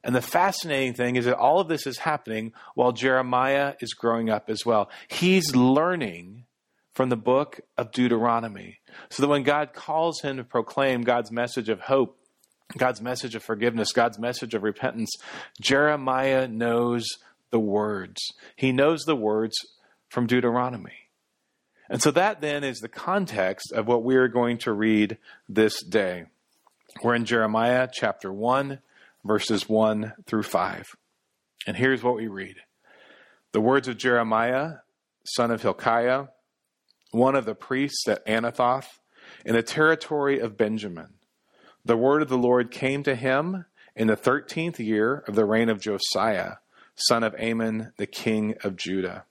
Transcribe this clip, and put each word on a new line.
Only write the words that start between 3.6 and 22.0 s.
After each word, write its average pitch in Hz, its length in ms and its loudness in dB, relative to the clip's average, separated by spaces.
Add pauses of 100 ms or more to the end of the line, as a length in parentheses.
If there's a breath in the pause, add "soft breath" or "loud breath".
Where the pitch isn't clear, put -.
is 117 140 -8
growing 117 340 0
up 107 220 -2
as 107 160 -4
well. 107 240 2 (180 loud breath)
He's 170 480 2
learning 123 880 2 (480)
from 131 160 0
the 123 80 2
book 127 440 0 (180)
of 120 140 -8
Deuteronomy, 117 880 0 (280 loud breath)
so - 140 -2
that 143 60 2
when 143 140 2
God 143 300 0
calls 160 480 -4
him 139 160 -6
to 127 80 -10
proclaim 123 560 0
God's 120 320 0
message 117 380 -4
of 107 100 0
hope, 135 380 0 (600)
God's 127 240 0
message 123 320 -6
of 113 80 -8
forgiveness, 113 500 -2
God's 117 260 2
message 120 360 -6
of 104 80 -2
repentance, 110 500 -4 (480 loud breath)
Jeremiah 135 880 2
knows 120 580 0 (440 soft breath)
the 117 100 2
words. 104 600 -2 (360 loud breath)
He 131 160 0
knows 143 300 2
the 160 120 0
words 110 400 0 (540 soft breath)
from 123 180 -2
Deuteronomy. 123 840 -2 (800 soft breath)
And - 120 -2